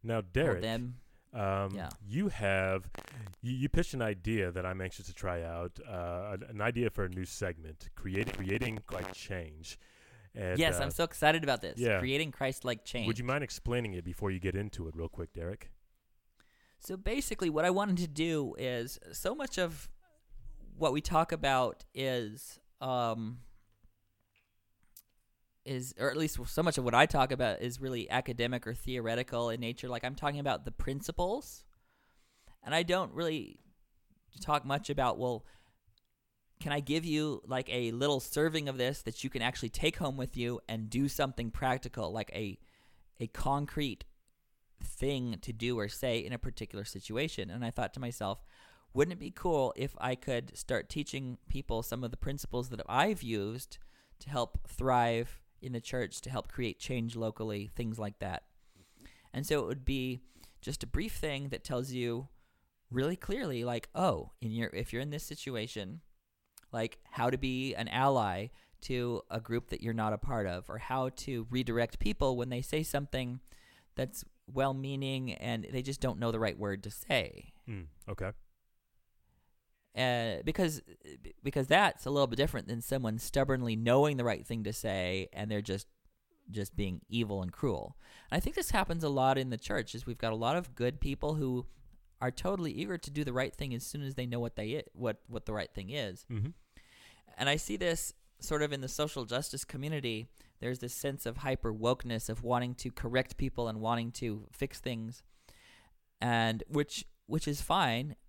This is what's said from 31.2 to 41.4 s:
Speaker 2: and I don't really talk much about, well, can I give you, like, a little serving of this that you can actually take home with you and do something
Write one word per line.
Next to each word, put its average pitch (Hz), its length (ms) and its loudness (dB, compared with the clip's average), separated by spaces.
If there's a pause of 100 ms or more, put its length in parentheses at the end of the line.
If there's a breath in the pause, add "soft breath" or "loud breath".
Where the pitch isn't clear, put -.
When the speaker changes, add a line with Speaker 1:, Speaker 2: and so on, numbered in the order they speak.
Speaker 2:
and 139 120 -2
I 170 80 6
don't 175 320 2
really 160 460 -2 (840)
talk 147 240 2
much 139 240 0
about, 135 260 4
well, 123 300 0 (1120 soft breath)
can 143 120 -2
I 143 80 2
give 151 260 2
you, 151 400 2
like, 127 240 -2
a 120 220 2
little 135 280 4
serving 156 480 2
of 131 80 -4
this 127 260 0
that - 220 -6
you 131 60 -2
can 131 100 -2
actually 120 300 0
take 160 260 2
home 139 220 0
with 127 180 -4
you 120 320 0
and 110 220 -4
do 135 180 4
something 131 420 0